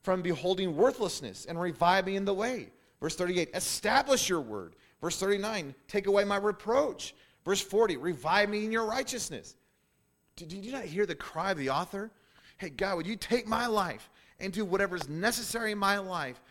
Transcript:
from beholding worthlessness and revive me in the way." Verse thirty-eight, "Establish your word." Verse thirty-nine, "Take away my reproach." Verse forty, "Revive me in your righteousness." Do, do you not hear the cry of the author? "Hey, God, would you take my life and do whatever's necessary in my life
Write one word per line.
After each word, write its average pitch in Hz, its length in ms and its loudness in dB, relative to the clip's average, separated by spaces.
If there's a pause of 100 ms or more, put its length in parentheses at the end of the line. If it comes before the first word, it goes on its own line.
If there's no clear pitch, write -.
from 185 180 0
beholding 175 560 0
worthlessness 180 720 0
and 170 120 -6
revive 180 460 4
me 196 120 -2
in 196 100 -2
the 202 80 2
way." 208 360 -4 (300)
Verse 156 160 -4
thirty-eight, 175 380 0
"Establish 254 760 2
your 175 120 2
word." 104 360 -8 (240)
Verse 165 180 -4
thirty-nine, 196 560 0 (120)
"Take 202 200 -2
away 202 180 6
my 202 120 2
reproach." 214 800 0 (320)
Verse 196 160 0
forty, 202 340 2
"Revive 170 540 2
me 208 160 -2
in 220 60 -2
your 226 120 0
righteousness." 220 720 -6 (800)
Do, 170 80 -14
do 165 140 -10
you 208 140 -10
not 262 120 -6
hear 180 220 0
the 175 80 -2
cry 185 380 -2
of 180 40 -2
the 135 140 0
author? 190 400 -2 (460)
"Hey, 185 140 -10
God, 190 260 0
would 165 100 -2
you 214 100 -4
take 226 320 0
my 226 180 0
life 190 440 0 (280)
and 190 140 -8
do 208 120 -2
whatever's 180 440 0
necessary 220 640 -2
in 208 60 -4
my 202 200 2
life 175 420 -6 (100)